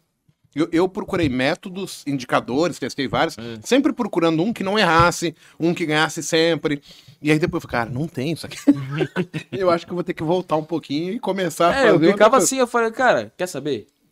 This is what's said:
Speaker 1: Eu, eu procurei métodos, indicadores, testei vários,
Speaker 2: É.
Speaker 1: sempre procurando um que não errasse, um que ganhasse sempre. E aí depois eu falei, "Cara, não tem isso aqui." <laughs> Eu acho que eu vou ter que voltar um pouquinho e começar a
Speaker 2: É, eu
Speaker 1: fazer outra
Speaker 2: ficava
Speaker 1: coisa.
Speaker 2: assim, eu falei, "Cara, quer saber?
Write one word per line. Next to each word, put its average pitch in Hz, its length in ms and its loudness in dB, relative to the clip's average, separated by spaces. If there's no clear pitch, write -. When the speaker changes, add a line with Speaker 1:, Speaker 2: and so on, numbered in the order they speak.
Speaker 1:
Eu, 156 160 0
eu 175 180 2
procurei 190 400 -2
métodos, 156 760 -4
indicadores, 135 720 -2
testei 131 280 -4
vários, 151 300 0
Speaker 2:
É. 117 260 -10
Speaker 1:
sempre 277 300 2
procurando 165 480 0
um 226 100 0
que - 120 -6
não 196 160 0
errasse, 170 560 4
um 165 160 2
que 175 100 -2
ganhasse 151 380 0
sempre. 160 580 0
E 151 100 0
aí 156 60 6
depois 160 260 -2
eu - 60 -16
falei, 120 160 0
"Cara, 123 100 -8
não 151 120 -4
tem 143 240 -4
isso - 160 -8
aqui." - 100 -14
<laughs> - 460 -8
Eu 185 180 -2
acho 170 160 0
que - 60 -16
eu 180 40 -8
vou 175 80 -4
ter 170 120 -6
que - 80 -8
voltar 175 320 -2
um 156 80 -2
pouquinho 160 500 -6
e 240 60 -8
começar 180 500 0
a 202 60 0
Speaker 2:
É, 269 60 0
eu - 20 4
Speaker 1:
fazer 220 100 6
outra 165 200 6
Speaker 2:
ficava 208 180 6
Speaker 1:
coisa. 247 140 4
Speaker 2:
assim, 262 120 -2
eu 254 80 4
falei, 226 260 0
"Cara, 175 460 2
quer 180 100 -2
saber? 139 380 -6